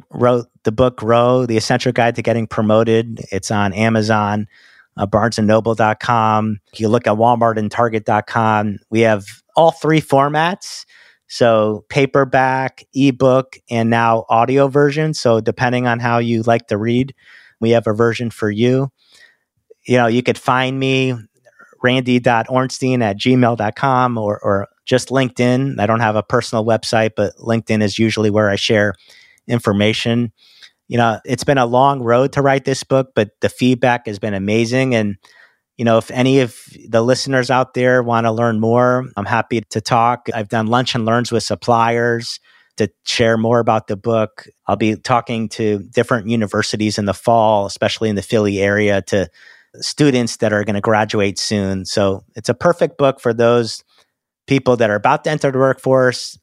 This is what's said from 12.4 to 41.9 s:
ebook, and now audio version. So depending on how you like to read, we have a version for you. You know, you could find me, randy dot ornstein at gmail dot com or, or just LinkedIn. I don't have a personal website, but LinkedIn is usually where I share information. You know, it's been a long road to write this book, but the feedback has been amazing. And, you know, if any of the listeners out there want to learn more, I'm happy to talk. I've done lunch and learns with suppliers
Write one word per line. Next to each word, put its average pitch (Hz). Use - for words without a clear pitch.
ebook, 131
and 113
now 117
audio 127
version. 147
So 113
depending 123
on 117
how 120
you 117
like 117
to 107
read, 120
we 113
have 117
a 110
version 117
for 107
you. 123
You 123
know, 120
you 120
could 120
find 131
me, 131
randy 123
dot 120
ornstein 127
at 101
gmail 123
dot 107
com 127
or, 104
or 101
just -
LinkedIn. 127
I 104
don't 113
have 107
a 104
personal 117
website, 113
but 101
LinkedIn 110
is 101
usually 107
where 104
I 101
share 104
information. 113
You 120
know, 113
it's -
been 143
a 123
long 131
road 120
to 143
write 135
this 135
book, 131
but 104
the 104
feedback 123
has 104
been 107
amazing. 113
And, 107
you 117
know, 113
if 113
any 131
of 120
the 113
listeners 127
out 127
there 127
want 117
to 113
learn 113
more, 123
I'm 101
happy 117
to -
talk. 120
I've 107
done 113
lunch 123
and 113
learns 117
with 110
suppliers 117